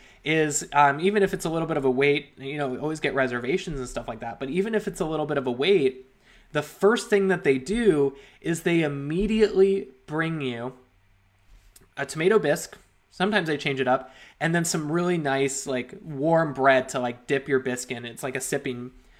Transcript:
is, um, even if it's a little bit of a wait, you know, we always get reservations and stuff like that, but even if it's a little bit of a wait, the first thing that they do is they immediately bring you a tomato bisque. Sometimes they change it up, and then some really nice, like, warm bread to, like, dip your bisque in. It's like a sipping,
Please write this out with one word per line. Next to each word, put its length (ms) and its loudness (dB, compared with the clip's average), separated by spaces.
is, 500 0
um, 260 4
even 220 2
if 100 2
it's 140 -6
a 20 -2
little 180 -2
bit 120 -2
of 60 0
a 60 4
wait, 460 2
you 220 -8
know, 100 -2
we 80 -6
always 240 -6
get 140 -2
reservations 680 -2
and 80 -8
stuff 180 -10
like 140 -10
that, 180 -10
but 120 -8
even 240 -2
if 120 -2
it's 140 -6
a 60 -2
little 180 -4
bit 140 -2
of 80 -2
a 40 0
wait, 540 2
the 100 -2
first 460 2
thing 200 4
that 160 0
they 120 4
do 580 2
is 200 -4
they 200 2
immediately 1040 2
bring 360 -2
you 320 -6
a 80 -8
tomato 340 2
bisque. 380 0
Sometimes 380 0
they 80 0
change 240 -4
it 80 0
up, 260 0
and 160 0
then 100 2
some 280 -4
really 240 0
nice, 500 -2
like, 360 -6
warm 500 0
bread 380 4
to, 100 -4
like, 260 -6
dip 220 -2
your 120 4
bisque 300 -6
in. 140 -8
It's 180 -12
like 140 -6
a 40 -6
sipping, 500 -6